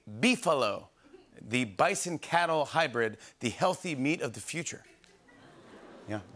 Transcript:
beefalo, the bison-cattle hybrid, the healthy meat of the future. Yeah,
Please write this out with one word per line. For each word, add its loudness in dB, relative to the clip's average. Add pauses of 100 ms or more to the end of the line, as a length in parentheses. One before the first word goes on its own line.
(200)
beefalo, 2 (540)
the 0
bison-cattle 2
hybrid, 0 (220)
the 0
healthy 0
meat 0
of -4
the -12
future. -8 (1200)
Yeah, -6 (160)